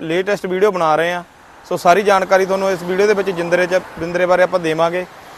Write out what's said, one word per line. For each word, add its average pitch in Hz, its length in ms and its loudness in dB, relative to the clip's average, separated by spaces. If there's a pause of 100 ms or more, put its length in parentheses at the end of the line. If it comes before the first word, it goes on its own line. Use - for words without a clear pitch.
ਲੇਟੈਸਟ 185 460 -4
ਵੀਡੀਓ 185 240 0
ਬਣਾ 165 260 0
ਰਹੇ 170 160 0
ਹਾਂ। 175 120 -8 (440)
ਸੋ 180 80 -4
ਸਾਰੀ 180 260 4
ਜਾਣਕਾਰੀ 190 440 2
ਤੁਹਾਨੂੰ 190 240 -2
ਇਸ 175 120 -4
ਵੀਡੀਓ 185 240 0
ਦੇ 214 80 4
ਵਿੱਚ 196 160 -2
ਜਿੰਦਰੇ 175 360 0
'ਚ, 175 80 -4
ਜਿੰਦਰੇ 175 520 -2
ਬਾਰੇ 180 160 4
ਆਪਾਂ 180 180 0
ਦੇਵਾਂਗੇ। 170 460 -2 (320)